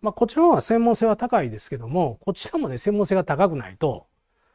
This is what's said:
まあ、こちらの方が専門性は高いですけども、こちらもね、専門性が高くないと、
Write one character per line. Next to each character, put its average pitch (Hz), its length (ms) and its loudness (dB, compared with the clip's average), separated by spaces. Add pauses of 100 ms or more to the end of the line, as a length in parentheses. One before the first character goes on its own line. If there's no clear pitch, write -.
ま 214 80 -2
あ、 208 40 -4
こ 233 140 0
ち - 80 -6
ら 320 60 4
の 339 80 8
方 277 60 6
が - 60 2
専 233 220 2
門 233 120 4
性 226 100 0
は 214 100 4
高 220 280 0
い 123 60 -4
で 107 100 -10
す - 100 -16
け 131 80 -8
ど 113 100 -12
も、 147 340 -2
こ 190 120 -4
ち - 180 -14
ら 330 80 -4
も 240 80 -4
ね、 131 100 -6
専 208 160 -2
門 208 120 0
性 196 100 0
が 185 80 2
高 165 280 2
く 156 40 -4
な 110 140 -8
い 95 80 -20
と、 - 300 -4 (480)